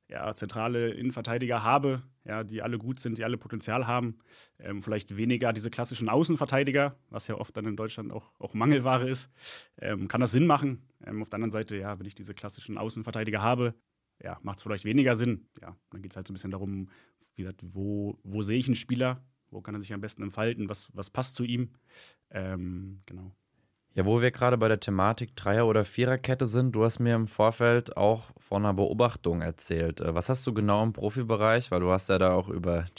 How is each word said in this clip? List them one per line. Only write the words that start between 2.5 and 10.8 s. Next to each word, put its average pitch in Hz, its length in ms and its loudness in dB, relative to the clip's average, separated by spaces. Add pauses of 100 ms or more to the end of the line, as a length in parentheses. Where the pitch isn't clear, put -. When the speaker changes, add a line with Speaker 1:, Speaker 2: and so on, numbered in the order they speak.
Speaker 1:
alle 117 160 -4
gut 123 220 -6
sind, 113 180 -4
die 110 60 -6
alle 120 140 -2
Potenzial 117 500 -4
haben, 120 320 -2 (400)
ähm, 101 240 -10
vielleicht 101 340 -4
weniger 117 360 2
diese 110 160 -6
klassischen 120 400 -4
Außenverteidiger, 139 840 2 (140)
was - 180 -10
ja 110 80 -4
oft - 220 -8
dann 107 80 -6
in 107 100 -2
Deutschland 107 360 -8
auch, - 280 -12
auch - 140 -10
Mangelware 127 560 4
ist, 131 220 -6 (480)
ähm, 98 280 -4
kann 117 140 0
das 123 100 2
Sinn 120 140 6
machen. 139 380 2 (200)